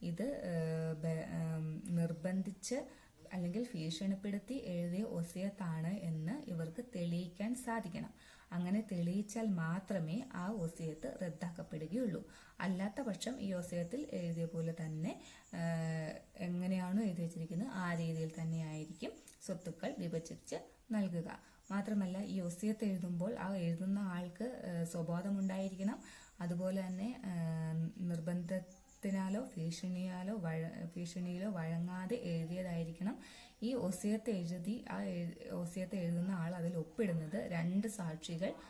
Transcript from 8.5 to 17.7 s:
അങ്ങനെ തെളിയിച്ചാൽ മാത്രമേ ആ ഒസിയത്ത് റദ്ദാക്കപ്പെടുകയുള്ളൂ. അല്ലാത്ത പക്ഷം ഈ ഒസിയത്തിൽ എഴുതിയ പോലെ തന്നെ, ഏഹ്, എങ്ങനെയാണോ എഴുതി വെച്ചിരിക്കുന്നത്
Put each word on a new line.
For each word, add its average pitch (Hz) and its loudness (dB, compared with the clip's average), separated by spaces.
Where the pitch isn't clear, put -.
അങ്ങനെ 180 4
തെളിയിച്ചാൽ 196 2
മാത്രമേ 175 2
ആ 180 0
ഒസിയത്ത് 165 -2
റദ്ദാക്കപ്പെടുകയുള്ളൂ. 170 -2
അല്ലാത്ത 190 0
പക്ഷം 240 -2
ഈ 196 0
ഒസിയത്തിൽ 175 -2
എഴുതിയ 170 0
പോലെ 165 0
തന്നെ, 160 0
ഏഹ്, 165 0
എങ്ങനെയാണോ 180 2
എഴുതി 175 2
വെച്ചിരിക്കുന്നത് 170 -2